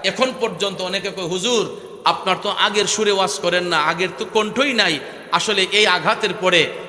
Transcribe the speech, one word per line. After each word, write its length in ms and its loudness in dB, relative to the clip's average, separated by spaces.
এখন 360 0
পর্যন্ত 420 -4
অনেকে 280 -4
কয়, 160 -8
"হুজুর, 560 0
আপনার 380 2
তো 60 -2
আগের 360 2
সুরে 260 0
ওয়াজ 280 0
করেন 240 0
না, 140 0
আগের 400 0
তো 80 -6
কণ্ঠই 480 0
নাই।" 260 2
আসলে 400 2
এই 160 6
আঘাতের 460 2
পরে 340 4